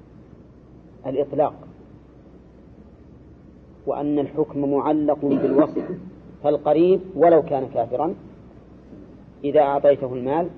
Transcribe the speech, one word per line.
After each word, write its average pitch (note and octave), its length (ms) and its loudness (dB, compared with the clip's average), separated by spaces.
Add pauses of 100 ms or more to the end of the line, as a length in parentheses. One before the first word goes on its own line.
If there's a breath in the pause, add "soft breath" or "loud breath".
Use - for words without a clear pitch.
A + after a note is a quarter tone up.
(1040)
الإطلاق، C#3 480 -2 (2250)
وأن C#3+ 320 -4
الحكم C#3+ 540 -4
معلق D3 520 0
بالوصف، C#3 720 0 (460)
فالقريب D#3 580 2 (140)
ولو D#3+ 260 6
كان C3 260 -4
كافرا B2+ 480 -4 (1300)
إذا C#3+ 160 2
أعطيته C#3 540 2
المال C#3 440 -4